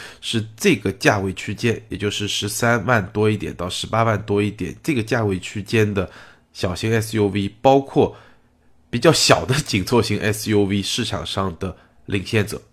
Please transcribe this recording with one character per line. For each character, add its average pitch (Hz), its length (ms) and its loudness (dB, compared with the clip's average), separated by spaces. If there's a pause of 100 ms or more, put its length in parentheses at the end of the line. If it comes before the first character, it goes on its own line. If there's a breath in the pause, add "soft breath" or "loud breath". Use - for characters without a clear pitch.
(220 loud breath)
是 110 240 -4 (100)
这 175 200 4
个 101 160 -2
价 120 260 2
位 95 160 -2
区 104 220 -8
间， 117 320 0
也 - 100 -8
就 104 140 -2
是 104 160 -6
十 101 200 -4
三 117 380 0
万 110 260 2
多 107 180 2
一 107 80 0
点 - 180 -8
到 87 140 -6
十 - 180 -6
八 110 160 0
万 107 200 0
多 101 200 0
一 104 80 0
点， 95 320 -8
这 160 100 0
个 117 80 0
价 113 220 0
位 95 160 0
区 101 240 -8
间 107 280 2
的 98 160 -2 (460 loud breath)
小 90 220 -4
型 113 180 -2
S 110 240 0
U 104 120 4
V， 98 320 -2
包 135 180 6
括 135 360 0 (760 loud breath)
比 120 80 -2
较 160 120 6
小 90 340 4
的 127 100 0
紧 117 280 0
凑 120 160 2
型 104 200 0
S 110 320 -2
U 101 140 4
V 98 180 0
市 - 200 -2
场 95 220 -6
上 95 320 -4
的 92 180 -6 (300 soft breath)
领 95 180 -4
先 104 220 0
者。 - 160 -10 (120)